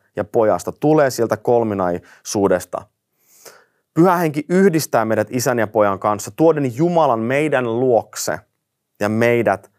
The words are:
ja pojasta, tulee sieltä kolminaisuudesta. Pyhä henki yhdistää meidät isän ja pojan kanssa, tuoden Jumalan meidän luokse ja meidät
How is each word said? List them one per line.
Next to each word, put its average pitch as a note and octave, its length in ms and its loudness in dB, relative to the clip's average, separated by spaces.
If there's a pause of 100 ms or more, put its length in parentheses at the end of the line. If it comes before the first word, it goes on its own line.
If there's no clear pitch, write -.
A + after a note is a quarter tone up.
(160)
ja G2+ 80 -4
pojasta, G#2 480 0
tulee D3+ 380 2
sieltä A2+ 280 -4
kolminaisuudesta. G2 1400 -2 (1120)
Pyhä F3 220 4
henki D#3 340 -2
yhdistää D#3+ 560 2
meidät G#2+ 260 0
isän B2 280 -2
ja G#2+ 80 0
pojan G#2 320 0
kanssa, G#2 320 -4
tuoden D3 440 0
Jumalan D#3 440 2
meidän B2+ 600 -2
luokse A#2 600 -2 (600)
ja G#2 100 -2
meidät A2+ 680 0